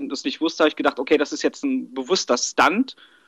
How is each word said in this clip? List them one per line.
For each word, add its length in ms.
das 160
nicht 160
wusste, 240
habe 60
ich 60
gedacht, 240
okay, 180
das 160
ist 80
jetzt 220
ein 320
bewusster 420
Stunt, 580